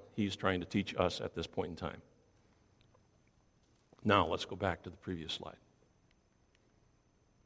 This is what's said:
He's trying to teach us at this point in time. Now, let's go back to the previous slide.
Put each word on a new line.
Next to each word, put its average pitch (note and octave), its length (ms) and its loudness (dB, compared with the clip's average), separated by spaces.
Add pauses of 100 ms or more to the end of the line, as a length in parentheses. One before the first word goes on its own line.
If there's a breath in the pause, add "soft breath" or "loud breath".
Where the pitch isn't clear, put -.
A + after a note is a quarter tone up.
(140)
He's G2+ 220 0
trying F#2+ 240 2
to E2 60 -4
teach - 280 -2
us F2+ 260 2
at - 140 -6
this E2 140 -4
point F2 220 -4
in E2 40 -8
time. - 260 -6 (2000)
Now, G2+ 240 8
let's F2+ 160 -2
go - 100 -8
back F#2+ 300 -2
to F#2 60 -10
the F2 60 -16
previous E2 360 -6
slide. - 240 -10 (1900)